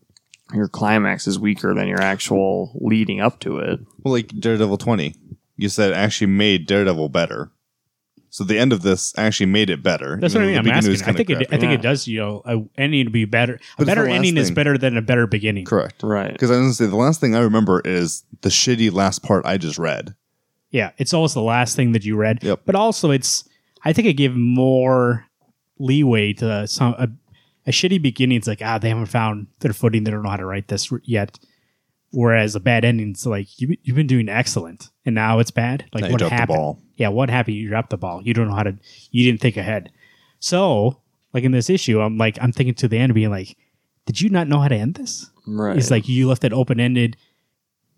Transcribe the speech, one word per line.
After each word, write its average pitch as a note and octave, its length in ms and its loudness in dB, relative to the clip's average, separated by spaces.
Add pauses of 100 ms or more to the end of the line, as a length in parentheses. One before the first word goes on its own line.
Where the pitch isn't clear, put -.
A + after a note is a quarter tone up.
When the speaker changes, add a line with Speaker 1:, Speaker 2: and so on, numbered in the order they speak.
(540)
Speaker 1:
your G#2 140 0
climax G#2 580 0
is F#2+ 140 -4
weaker G2 340 -2
than F#2+ 140 -2
your F#2+ 120 -4
actual F#2+ 720 -2 (100)
leading G#2+ 400 -2
up - 200 -2
to - 180 -8
it. - 220 -6 (240)
Speaker 2:
Well, C3+ 100 -2
like A#2 140 -4
Daredevil G#2+ 500 -2
twenty. G2+ 380 -4 (400)
You G2+ 120 -4
said G2 220 0
it E2+ 60 -2
actually G#2 320 0
made G2 380 2
Daredevil F#2 420 0
better. D#2 420 -4 (800)
So - 140 -8
the G#2 120 0
end B2+ 160 2
of F#2 100 0
this F#2 360 0
actually G2+ 280 0
made G2+ 240 2
it D2 120 -4
better, D#2 380 -2
Speaker 3:
That's F3 140 0
Speaker 2:
even A3 80 2
Speaker 3:
what - 0 -
I G3 40 2
Speaker 2:
though - 0 -
Speaker 3:
mean. G3 60 0
Speaker 2:
the D3+ 60 0
Speaker 3:
I'm A2+ 60 0
Speaker 2:
beginning A#2 140 4
Speaker 3:
asking. G#2 140 4
Speaker 2:
was - 100 0
Speaker 3:
I - 40 -10
Speaker 2:
kinda G#2+ 100 0
Speaker 3:
think G#3+ 140 -2
it, C#3+ 80 0
Speaker 2:
crappy. C3+ 180 0
Speaker 3:
I - 20 -2
think A#2+ 120 2
Speaker 1:
Yeah. B2+ 80 2
Speaker 3:
it G#2+ 40 -6
does, C3 240 -2
you A2 140 -6
know, G#2 240 -6
a A2+ 360 -4
ending C#3 260 0
to A2+ 40 -6
be A2+ 140 0
better. A#2 300 0
A - 20 -12
Speaker 2:
But - 60 -20
it's - 160 -16
the D3 80 2
Speaker 3:
better G#3+ 180 2
Speaker 2:
last - 100 2
Speaker 3:
ending F3+ 220 2
is C3+ 120 4
Speaker 2:
thing. E3+ 60 -2
Speaker 3:
better C#3+ 240 2
than B2 180 0
a A2+ 60 0
better A#2+ 240 2
beginning. G2+ 380 -2
Speaker 2:
Correct. - 400 -2
Speaker 1:
Right. G#2 340 -2
Speaker 2:
'Cause A#2+ 140 2
I - 20 6
was B2 60 4
gonna C3 140 4
say, A2+ 120 2
the G2 100 0
last C#3 240 2
thing A#2 140 2
I A#2 60 2
remember G#2+ 440 4
is F2 380 -2 (200)
the G2 80 2
shitty A2+ 420 2
last F#2+ 320 0
part G2 200 2
I F#2+ 140 -2
just D#2+ 200 -6
read. D#2+ 360 -6 (560)
Speaker 3:
Yeah, G#2+ 280 -2
it's - 140 -2
always D#3+ 220 0
the A#2 80 -2
last A#2 320 0
thing B2 180 2
that G#2+ 120 0
you G#2+ 100 -2
read. A2 300 0
Speaker 2:
Yep. G2+ 220 -2
Speaker 3:
But F#3+ 100 2
also, G#3 340 0
it's, - 320 -2 (420)
I D#3 80 2
think A3+ 140 2
it E3+ 80 4
gave C3+ 220 2
more B2+ 880 2 (520)
leeway B2+ 560 2
to G#2 340 -2
some, A#2+ 300 0
a, B2+ 100 0 (580)
a B2+ 40 0
shitty F3+ 320 2
beginning. B2+ 360 0
It's G2+ 100 -4
like, G#2 140 -4
ah, A2+ 160 -2
they A2+ 120 0
haven't A2 160 -2
found G#2+ 400 -2 (140)
their A2+ 120 -2
footing. A2 320 0
They A2 60 -2
don't G#2+ 120 -6
know G#2 80 -4
how G2+ 60 -4
to F#2+ 100 -8
write G2 220 -8
this - 240 -6
r-, A#2+ 120 -6
yet. G#2 340 -4 (720)
Whereas A2+ 420 2
a G#2 60 -6
bad A#2 240 2
ending, A2+ 260 2
it's G2 160 -10
like, G2+ 340 -6
you, C#3 220 -2
you've B2+ 140 -4
been D3+ 100 2
doing A#2+ 220 2
excellent, G2 600 -4 (140)
and A#2+ 100 0
now A2 240 2
it's A#2 120 2
bad. A#2+ 420 -4
Like, A2 100 -4
Speaker 2:
Now G2 60 -2
you - 40 0
Speaker 3:
what B2 80 2
Speaker 2:
dropped E2+ 100 0
the A#2+ 60 -2
Speaker 3:
happened? A2+ 200 0
Speaker 2:
ball. D2+ 220 -4 (180)
Speaker 3:
Yeah, A2 120 0
what B2 220 0
happened? A#2 260 -2
You G#2+ 120 -10
dropped A2 220 -4
the G#2+ 80 -4
ball. F2+ 240 -8
You A2+ 100 -2
don't A2+ 160 0
know G2+ 60 -4
how G#2 80 -2
to, G2 140 -4 (340)
you B2 140 2
didn't A#2+ 160 2
think A#2+ 160 0
ahead. G#2 340 -6 (500)
So, C3+ 600 0 (340)
like, B2+ 100 0
in C3 80 4
this B2 160 2
issue, B2+ 320 2
I'm A2 160 -2
like, A2 240 0
I'm B2 120 0
thinking B2 240 0
to B2+ 120 -2
the A2+ 100 0
end, B2+ 160 2
being G#2+ 160 2
like, F#2+ 260 -8 (500)
"Did A2 140 -4
you G3+ 100 0
not F3 180 0
know D3 120 4
how C#3+ 80 4
to B2+ 80 2
end A2+ 180 -2
this?" - 360 -12 (160)
Speaker 1:
Right. F3+ 300 -2
Speaker 3:
It's B2+ 140 0
like, A2+ 180 2
you B2+ 200 2
left B2+ 160 0
it A2+ 100 0
open-ended. A#2+ 640 0 (800)